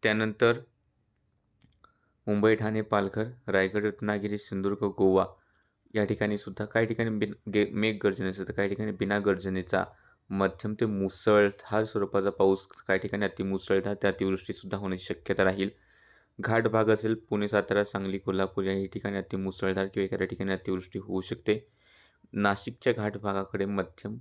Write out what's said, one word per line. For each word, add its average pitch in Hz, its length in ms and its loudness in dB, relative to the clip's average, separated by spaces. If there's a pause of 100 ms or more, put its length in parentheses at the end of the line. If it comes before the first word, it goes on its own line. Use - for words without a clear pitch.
त्यानंतर 110 560 2 (1700)
मुंबई, 107 280 6
ठाणे, 107 260 -2
पालघर, 104 440 0 (220)
रायगड, 98 380 2
रत्नागिरी, 104 520 -2
सिंधुदुर्ग, 101 600 -4
गोवा 95 280 4 (720)
या 104 100 2
ठिकाणी 104 320 -2
सुद्धा 104 280 -8
काही 113 200 2
ठिकाणी 113 240 -2
बिन-, 104 420 -4
गे-, 104 200 2
मेघगर्जनेसह 98 760 0
तर - 40 -8
काही 101 180 0
ठिकाणी 104 220 -4
बिना 98 280 0
गर्जनेचा 95 640 0 (460)
मध्यम 98 440 -2
ते 110 120 0
मुसळधार 104 1000 2
स्वरूपाचा 101 440 0
पाऊस, 95 380 2
काही - 320 0
ठिकाणी 104 260 -2
अतिमुसळधार 95 680 0
ते 101 140 -2
अतिवृष्टीसुद्धा 95 720 -2
होण्याची 95 280 -6
शक्यता - 380 -2
राहील. 95 260 2 (680)
घाट 113 280 2
भाग 110 180 4
असेल, 110 300 2
पुणे, 104 320 -2
सातारा, 101 360 2
सांगली, 98 340 -4
कोल्हापूर 95 460 -2
याही 95 240 0
ठिकाणी 101 300 -6
अतिमुसळधार 95 680 -2
किंवा 98 180 -2
एखाद्या 95 220 -2
ठिकाणी 98 240 -6
अतिवृष्टी 95 480 -4
होऊ 95 220 -4
शकते. 107 460 -2 (680)
नाशिकच्या 101 600 0
घाट 104 240 -4
भागाकडे 98 480 -4
मध्यम 101 560 -6